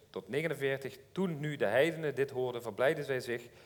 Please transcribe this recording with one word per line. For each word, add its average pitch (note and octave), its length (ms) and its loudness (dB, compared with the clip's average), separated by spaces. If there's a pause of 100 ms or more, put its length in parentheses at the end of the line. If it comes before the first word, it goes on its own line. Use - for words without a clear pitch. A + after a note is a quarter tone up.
tot - 200 -10
negenenveertig: C3+ 680 -2 (140)
"Toen F3 280 -2
nu D3 160 -2
de A#2 100 2
heidenen D3 500 4
dit C3+ 160 0
hoorden, B2 300 -2
verblijdden C3 440 2
zij C3+ 140 -2
zich A#2 280 -4 (180)